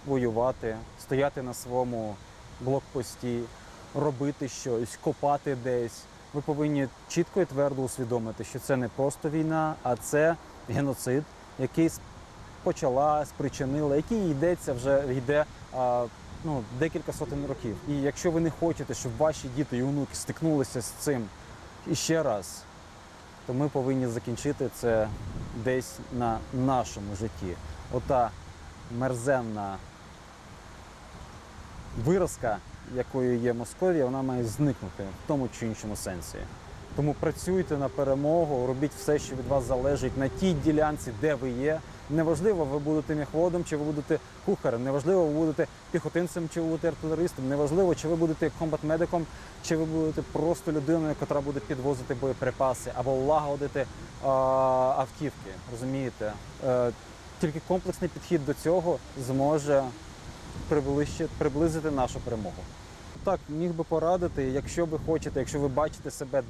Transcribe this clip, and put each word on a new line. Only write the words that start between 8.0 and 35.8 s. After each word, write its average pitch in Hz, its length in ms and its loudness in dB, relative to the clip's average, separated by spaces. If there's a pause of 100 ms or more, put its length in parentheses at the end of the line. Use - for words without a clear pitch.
що - 140 -8
це 135 180 0
не 123 120 2
просто 139 420 -2
війна, 156 520 2
а 123 140 2
це 156 400 4 (320)
геноцид, 131 560 0 (340)
який 147 280 4
с-, - 140 -2 (600)
почала, 151 640 2
спричинила, 139 720 0
який 190 340 2
йдеться 160 420 2
вже, 139 320 4 (120)
йде, 143 280 4 (320)
а, 123 300 2 (380)
ну, 147 180 0 (160)
декілька 156 340 0
сотень 143 340 -4
років. 127 300 -4 (120)
І 147 40 0
якщо 143 380 0
ви 165 100 2
не 165 100 2
хочете, 143 440 -2
щоб 123 240 -4
ваші 151 300 2
діти 123 280 -2
і 123 60 2
онуки 139 320 0
стикнулися 147 680 0
з 113 60 -4
цим 131 380 -2 (640)
іще 160 320 2
раз, 107 400 -2 (840)
то 127 80 -2
ми 143 140 2
повинні 131 380 2
закінчити 120 680 -2
це 113 340 4 (560)
десь 127 340 0 (200)
на 113 200 2 (140)
нашому 120 640 0
житті. 92 400 -4 (360)
Ота 123 380 2 (680)
мерзенна 117 800 0 (2250)
виразка, 139 540 4 (360)
якою 123 440 2
є 120 140 4
Московія, 147 520 2
вона 131 180 0
має 127 220 0
зникнути 107 580 0
в 95 260 -8
тому 139 200 2 (100)
чи 117 80 -4
іншому 107 300 -4